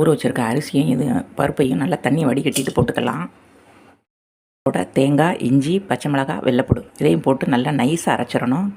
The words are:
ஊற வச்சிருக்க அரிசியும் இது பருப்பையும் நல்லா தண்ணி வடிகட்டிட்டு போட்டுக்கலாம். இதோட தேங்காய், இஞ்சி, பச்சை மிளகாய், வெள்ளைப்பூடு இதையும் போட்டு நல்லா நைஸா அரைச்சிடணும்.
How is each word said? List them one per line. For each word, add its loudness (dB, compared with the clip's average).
ஊற 4
வச்சிருக்க -2
அரிசியும் 0
இது -2
பருப்பையும் 0
நல்லா -2
தண்ணி 2
வடிகட்டிட்டு -2
போட்டுக்கலாம். -2
இதோட -2
தேங்காய், 4
இஞ்சி, 4
பச்சை -2
மிளகாய், -2
வெள்ளைப்பூடு 2
இதையும் 2
போட்டு 0
நல்லா 0
நைஸா 0
அரைச்சிடணும். -2